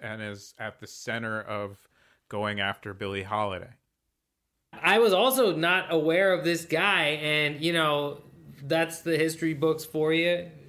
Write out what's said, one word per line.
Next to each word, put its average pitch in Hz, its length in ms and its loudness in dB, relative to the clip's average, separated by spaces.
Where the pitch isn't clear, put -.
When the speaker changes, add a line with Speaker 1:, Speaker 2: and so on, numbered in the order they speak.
Speaker 1:
and 110 180 -10
is 104 380 -12
at 107 220 -10
the 104 60 -14
center 113 540 -6
of 101 480 -10
going 104 320 -4
after 98 320 -4
Billie 98 300 -6
Holiday. 101 480 -4
Speaker 2:
I 190 260 2
was 226 140 6
also 220 440 4
not 170 360 2
aware 165 400 4
of 175 120 0
this 165 200 0
guy, 175 400 2
and, 151 380 0
you 165 120 0
know, 147 500 0
that's 160 380 -2
the 165 160 0
history 160 380 0
books 160 300 0
for 156 280 0
you. 170 380 0